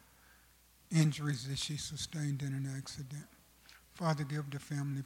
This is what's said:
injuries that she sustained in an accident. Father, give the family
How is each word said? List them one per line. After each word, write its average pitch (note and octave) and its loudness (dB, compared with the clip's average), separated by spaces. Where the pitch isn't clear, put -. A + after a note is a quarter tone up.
injuries D3 6
that C#3 -2
she - -2
sustained C#3+ -2
in C#3 -2
an C3+ -2
accident. C#3+ -8
Father, D#3 2
give C#3+ -2
the C#3 -4
family C#3+ -2